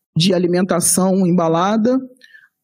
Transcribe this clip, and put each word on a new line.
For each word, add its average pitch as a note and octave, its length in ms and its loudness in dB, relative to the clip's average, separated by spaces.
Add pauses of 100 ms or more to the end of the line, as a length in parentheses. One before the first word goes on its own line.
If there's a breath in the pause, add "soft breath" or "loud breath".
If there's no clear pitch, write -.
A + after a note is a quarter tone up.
(160)
de F3 180 2
alimentação F#3 920 0
embalada, F#3 720 0 (640 soft breath)